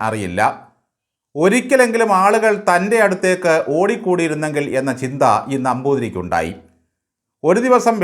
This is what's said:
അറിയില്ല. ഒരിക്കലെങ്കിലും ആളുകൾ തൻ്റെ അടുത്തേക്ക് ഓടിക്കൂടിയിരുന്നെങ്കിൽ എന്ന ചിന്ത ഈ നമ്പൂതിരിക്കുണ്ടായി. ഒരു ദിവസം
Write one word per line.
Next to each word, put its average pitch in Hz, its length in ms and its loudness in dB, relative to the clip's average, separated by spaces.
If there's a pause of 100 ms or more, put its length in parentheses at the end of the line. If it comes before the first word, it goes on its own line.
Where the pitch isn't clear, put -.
അറിയില്ല. 104 400 -4 (920)
ഒരിക്കലെങ്കിലും 233 880 2
ആളുകൾ 214 340 2 (160)
തൻ്റെ 202 360 2
അടുത്തേക്ക് 185 500 0 (220)
ഓടിക്കൂടിയിരുന്നെങ്കിൽ 165 840 -2 (140)
എന്ന 131 240 -2
ചിന്ത 139 220 -2 (240)
ഈ 135 180 -4
നമ്പൂതിരിക്കുണ്ടായി. 101 880 -4 (880)
ഒരു 180 220 2
ദിവസം 247 380 2